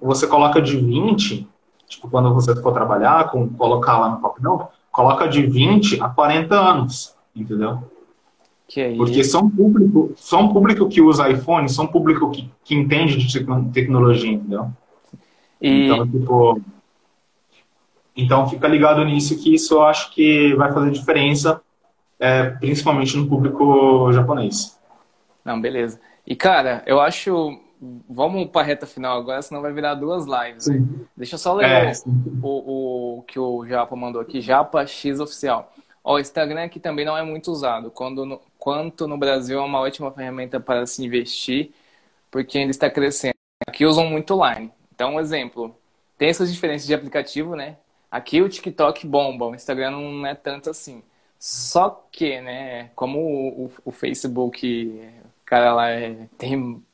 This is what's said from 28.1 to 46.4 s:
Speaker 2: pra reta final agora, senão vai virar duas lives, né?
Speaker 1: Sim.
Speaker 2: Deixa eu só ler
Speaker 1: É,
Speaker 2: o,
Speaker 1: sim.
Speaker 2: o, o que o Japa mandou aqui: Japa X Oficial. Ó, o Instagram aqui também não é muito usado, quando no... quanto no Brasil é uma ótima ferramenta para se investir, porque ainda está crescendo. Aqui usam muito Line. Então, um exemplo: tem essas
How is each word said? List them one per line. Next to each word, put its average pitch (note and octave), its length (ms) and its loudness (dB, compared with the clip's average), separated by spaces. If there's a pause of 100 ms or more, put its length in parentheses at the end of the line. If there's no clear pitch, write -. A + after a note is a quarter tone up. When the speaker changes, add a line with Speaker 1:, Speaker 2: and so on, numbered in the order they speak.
Speaker 2:
pra D#3+ 140 0
reta C#3+ 240 -6
final B2+ 320 -6
agora, C3 240 -8
senão C#3+ 180 -12
vai D3 120 -8
virar D3 220 -6
duas D#3 320 -6
lives, A#2+ 420 -8
né? C#3 100 0
Speaker 1:
Sim. C3 280 -4 (100)
Speaker 2:
Deixa B2 180 -14
eu D#3 40 -12
só F3+ 160 -2
ler G3+ 140 0
Speaker 1:
É, B2+ 220 4
Speaker 2:
o, C3 40 -8
Speaker 1:
sim. B2 300 -2 (160)
Speaker 2:
o, C3+ 800 -8
o B2 60 -18
que - 140 -12
o B2 280 -6
Japa A#2+ 300 -4
mandou A#2+ 260 -10
aqui: B2+ 180 -10
Japa C#3 460 0
X C#3 340 -8
Oficial. C#3 500 -6 (320)
Ó, C#3+ 120 0
o C#3+ 60 2
Instagram D3+ 440 -6
aqui E3+ 140 -14
também D3+ 260 -6
não D#3 120 -4
é D#3+ 60 -4
muito D#3 280 -10
usado, A#2+ 400 -6
quando C3+ 340 -10
no... C3+ 160 -14 (180)
quanto D#3 500 -6
no C#3+ 100 -8
Brasil C3+ 400 -2
é C#3 40 -4
uma C#3 180 -4
ótima C3+ 320 -6
ferramenta B2+ 480 -10
para B2 260 -4
se C3 180 -10
investir, B2 680 -6 (580)
porque C3+ 280 -6
ainda C#3 120 -2
está C#3 180 -2
crescendo. C#3 460 -2 (320)
Aqui - 180 -2
usam E3 240 4
muito D#3 340 -4
Line. A2+ 280 -2 (240)
Então, C3 220 -4
um D#3 40 -2
exemplo: B2 540 -8 (420)
tem D3 120 2
essas F3 240 -2